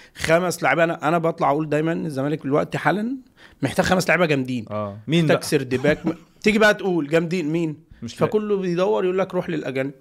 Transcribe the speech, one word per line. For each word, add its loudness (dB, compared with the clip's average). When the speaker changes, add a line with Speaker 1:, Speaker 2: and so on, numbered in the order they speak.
Speaker 1:
خمس 0
لاعيبه. 4
انا، -2
انا 2
بطلع 0
اقول 0
دايما 0
الزمالك -4
دلوقتي -2
حالا 0
محتاج 0
خمس 2
لاعيبه 4
جامدين. 0
Speaker 2:
اه، -6
مين 2
Speaker 1:
محتاج 4
Speaker 2:
بقى؟ -6
Speaker 1:
سيرد 0
باك 0
م-، 0
Speaker 2:
<laughs> -12
Speaker 1:
تيجي 4
بقى 6
تقول -2
جامدين 0
مين؟ -2
Speaker 2:
مش -12
لاقي. 2
Speaker 1:
فكله 0
بيدور 0
يقول 0
لك -2
روح -4
للأجانب. -4